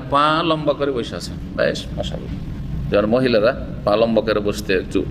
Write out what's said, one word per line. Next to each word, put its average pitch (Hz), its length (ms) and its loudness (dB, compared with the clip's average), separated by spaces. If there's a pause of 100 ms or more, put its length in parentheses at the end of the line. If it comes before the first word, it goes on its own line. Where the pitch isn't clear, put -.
(100)
পা 151 340 4
লম্বা 156 300 0
করে 143 180 -2
বসে 113 240 -4
আছেন, 87 200 -8 (220)
বেশ - 220 2 (180)
মাশাআল্লাহ। - 360 -6 (560)
যেমন 104 160 4
মহিলারা 117 460 4 (320)
পা 104 120 4
লম্বা 113 260 4
করে 107 180 0
বসতে 101 340 -2
একটু 92 260 0 (100)